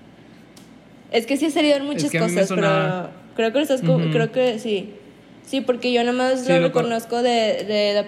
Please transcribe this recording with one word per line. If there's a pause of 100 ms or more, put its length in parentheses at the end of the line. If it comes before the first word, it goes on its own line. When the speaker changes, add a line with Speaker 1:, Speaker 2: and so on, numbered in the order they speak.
(1120)
Speaker 1:
Es
que
sí
ha
salido
en
muchas
Speaker 2:
Es
que
a
mí
me
Speaker 1:
cosas,
Speaker 2:
sonaba. (240)
Speaker 1:
pero
creo
que
lo
estás
co-,
Speaker 2:
Ujú.
Speaker 1:
creo
que
sí. (560)
Sí,
porque
yo
nada
más
Speaker 2:
Sí,
Speaker 1:
lo
Speaker 2:
lo
co-
Speaker 1:
reconozco
de,
de
The